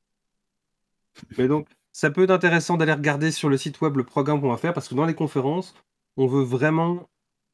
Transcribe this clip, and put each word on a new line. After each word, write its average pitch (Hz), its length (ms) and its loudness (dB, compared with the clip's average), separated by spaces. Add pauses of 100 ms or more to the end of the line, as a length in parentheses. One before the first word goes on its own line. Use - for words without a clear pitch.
(1400)
Mais 127 80 4
donc, 147 220 -2 (240)
ça - 180 0
peut 180 140 2
être 185 60 4
intéressant 175 460 2
d'aller 160 160 2
regarder 147 380 0
sur 156 180 -2
le 139 80 4
site 139 240 -8
web 147 160 0
le 127 80 0
programme 143 360 -2
qu'on 135 100 0
va 117 60 0
faire, 165 160 -2
parce - 160 -8
que 127 60 -10
dans 139 100 2
les 165 100 0
conférences, 151 600 -4 (420)
on 131 100 2
veut 135 160 0
vraiment 160 680 0 (460)